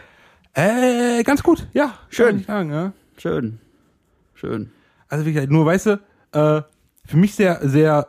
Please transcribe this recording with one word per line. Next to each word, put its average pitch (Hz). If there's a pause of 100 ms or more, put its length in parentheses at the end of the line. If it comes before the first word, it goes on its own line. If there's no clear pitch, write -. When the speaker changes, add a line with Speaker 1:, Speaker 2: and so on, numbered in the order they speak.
(540)
Speaker 1:
Äh, 240
ganz 269
gut, -
ja. 294 (160)
Speaker 2:
Schön. 233
Speaker 1:
Kann 202
ich 190
sagen, 196
ja. 175 (240)
Speaker 2:
Schön. 120 (760)
Schön. - (380)
Speaker 1:
Also, 151
wie 156
gesagt, 139
nur, 160
weißt 180
du, 202 (320)
äh, 151 (440)
für 143
mich 202
sehr, 180
sehr, 147